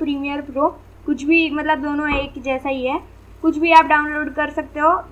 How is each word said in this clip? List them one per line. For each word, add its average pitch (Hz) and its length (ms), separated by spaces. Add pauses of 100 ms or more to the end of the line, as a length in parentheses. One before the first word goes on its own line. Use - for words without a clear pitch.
Premiere 285 500
Pro। 277 200 (340)
कुछ 277 180
भी, 320 260
मतलब 302 280
दोनों 294 360
एक 277 280
जैसा 262 260
ही 262 180
है, 320 320 (240)
कुछ 320 160
भी 330 140
आप 320 120
डाउनलोड 302 500
कर 294 160
सकते 302 300
हो, 339 320